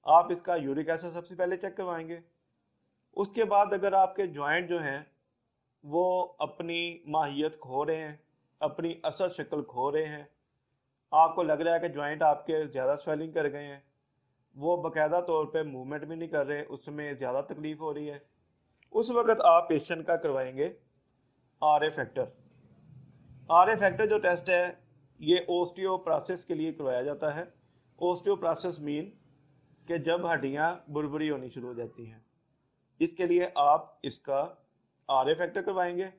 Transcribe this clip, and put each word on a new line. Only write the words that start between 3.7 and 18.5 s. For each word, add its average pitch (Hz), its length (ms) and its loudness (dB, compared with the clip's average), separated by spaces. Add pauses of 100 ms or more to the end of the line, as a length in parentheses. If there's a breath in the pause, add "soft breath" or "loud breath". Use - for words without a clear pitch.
अगर 190 200 0
आपके 190 340 4
जॉइंट 151 400 -2
जो 170 100 0
हैं, 147 280 -6 (760)
वो 180 560 0
अपनी 170 680 -6
माहियत 151 480 -2
खो 131 280 -6
रहे 160 120 -2
हैं, 151 240 -12 (400)
अपनी 165 440 -4
असल 175 280 -2
शक्ल 147 320 -6
खो 131 260 -4
रहे 156 160 -2
हैं, 147 220 -14 (840)
आपको 160 300 6
लग 151 180 2
रहा 165 140 2
है 165 60 2
कि 170 80 -2
जॉइंट 147 340 -4
आपके 156 440 2
ज़्यादा 131 300 0
स्वेलिंग 156 380 -6
कर 151 140 0
गए 143 160 -8
हैं, 139 180 -16 (760)
वो 165 220 0
बाकायदा 160 440 2
तौर 160 240 0
पे 160 160 -4
मूवमेंट 143 420 -8
भी 165 120 -10
नहीं 165 120 -10
कर 147 180 -2
रहे, 147 180 -4
उसमें 147 540 -10
ज़्यादा 127 260 -2
तकलीफ़ 151 340 -10
हो 156 140 -6
रही 147 140 -8
है, 143 160 -12 (680)